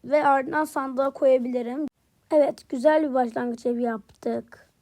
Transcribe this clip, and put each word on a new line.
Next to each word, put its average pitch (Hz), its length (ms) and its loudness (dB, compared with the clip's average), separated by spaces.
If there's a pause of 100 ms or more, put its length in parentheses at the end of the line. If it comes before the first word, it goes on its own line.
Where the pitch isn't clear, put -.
Ve 285 220 2
ardından 285 380 0
sandığa 269 440 -4
koyabilirim. 254 760 0 (460)
Evet, - 380 2
güzel 302 400 2
bir 247 40 -6
başlangıç 240 520 -2
evi 240 180 -2
yaptık. 233 880 -8 (120)